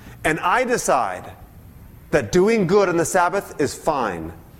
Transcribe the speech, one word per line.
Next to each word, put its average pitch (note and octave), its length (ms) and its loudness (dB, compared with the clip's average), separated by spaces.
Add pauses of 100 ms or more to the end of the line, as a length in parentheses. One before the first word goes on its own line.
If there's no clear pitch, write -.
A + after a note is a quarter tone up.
(240)
And D#3+ 160 0
I G3 240 2
decide B2+ 680 -2 (800)
that C3+ 220 0
doing G3+ 340 4
good G3 220 4
on E3+ 80 0
the E3+ 80 2
Sabbath F3+ 560 0
is C#3 140 0
fine, F#2+ 580 -4 (280)